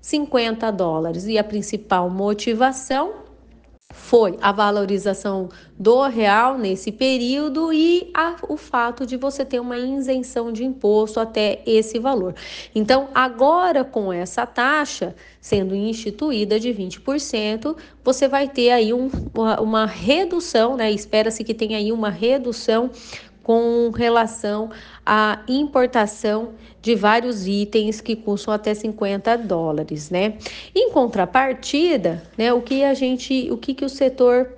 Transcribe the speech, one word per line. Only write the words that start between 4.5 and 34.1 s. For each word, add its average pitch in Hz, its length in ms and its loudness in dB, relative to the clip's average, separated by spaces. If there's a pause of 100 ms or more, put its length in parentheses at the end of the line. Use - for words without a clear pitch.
valorização 196 960 0 (280)
do 226 300 6
real 226 500 4
nesse 196 340 -4
período 269 800 0
e 339 420 2
a, 339 240 0 (100)
o 302 100 -6
fato 240 480 -4
de 254 120 -6
você 269 280 -4
ter 262 140 -4
uma 240 180 -6
isenção 254 760 -4
de 226 120 -6
imposto 214 560 0
até 220 460 -2
esse 220 340 2
valor. 220 340 -2 (400)
Então, 254 400 2
agora 269 720 4
com 220 280 -4
essa 180 360 -4
taxa 262 680 -2 (240)
sendo 190 360 -2
instituída 214 840 -2
de 240 120 -4
vinte 190 280 -8
por 277 200 -2
cento, 226 580 -4 (260)
você 262 240 2
vai 277 200 2
ter 240 240 2
aí 233 220 4
um, 254 180 -2 (240)
uma, 220 260 0
uma 220 240 2
redução, 269 880 0
né? 220 160 0
Espera-se 214 520 0
que 220 100 -4
tenha 220 240 -4
aí 208 140 0
uma 220 180 -2
redução 233 800 0 (520)
com 233 480 2
relação 226 800 0 (340)
à 214 440 2
importação 247 1000 0 (340)
de 233 100 2
vários 214 540 2
itens 208 520 0
que 226 160 -4
custam 208 380 -4
até 214 220 -2
cinquenta 214 600 -2
dólares, 160 760 -4
né? 202 240 0 (400)
Em 466 160 2
contrapartida, 254 1300 0 (160)
né, 233 160 2
o 240 80 2
que 269 220 0
a 277 100 4
gente, 262 580 -2
o 240 60 -4
que - 160 -6
que 262 100 -6
o 277 60 -2
setor 254 680 2